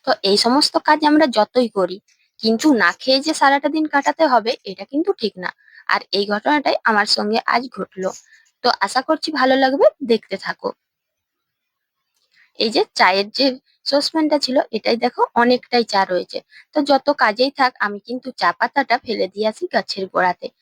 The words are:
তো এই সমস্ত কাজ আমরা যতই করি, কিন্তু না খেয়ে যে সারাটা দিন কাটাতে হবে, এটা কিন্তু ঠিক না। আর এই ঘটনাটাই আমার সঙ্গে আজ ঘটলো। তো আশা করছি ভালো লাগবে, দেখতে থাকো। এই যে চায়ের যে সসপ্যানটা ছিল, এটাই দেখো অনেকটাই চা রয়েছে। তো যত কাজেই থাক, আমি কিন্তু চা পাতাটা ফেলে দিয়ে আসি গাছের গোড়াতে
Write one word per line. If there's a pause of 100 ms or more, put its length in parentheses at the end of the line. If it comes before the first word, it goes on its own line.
তো (120)
এই
সমস্ত
কাজ
আমরা
যতই
করি, (440)
কিন্তু
না
খেয়ে
যে
সারাটা
দিন
কাটাতে
হবে, (120)
এটা
কিন্তু
ঠিক
না। (380)
আর (120)
এই
ঘটনাটাই
আমার
সঙ্গে
আজ
ঘটলো। (540)
তো (120)
আশা
করছি
ভালো
লাগবে, (160)
দেখতে
থাকো। (1900)
এই
যে (120)
চায়ের
যে (400)
সসপ্যানটা
ছিল, (140)
এটাই
দেখো (120)
অনেকটাই
চা
রয়েছে। (300)
তো
যত
কাজেই
থাক,
আমি
কিন্তু
চা
পাতাটা
ফেলে
দিয়ে
আসি
গাছের
গোড়াতে (160)